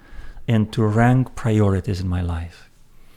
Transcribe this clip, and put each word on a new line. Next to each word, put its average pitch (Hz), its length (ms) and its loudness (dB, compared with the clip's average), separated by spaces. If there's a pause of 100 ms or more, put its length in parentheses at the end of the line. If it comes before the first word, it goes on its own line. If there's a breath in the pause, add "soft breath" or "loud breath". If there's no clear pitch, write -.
(480 soft breath)
and 110 240 2
to 113 100 -2
rank 120 540 2
priorities 101 640 0
in 95 80 -4
my 90 140 -2
life. 82 460 -6 (480 loud breath)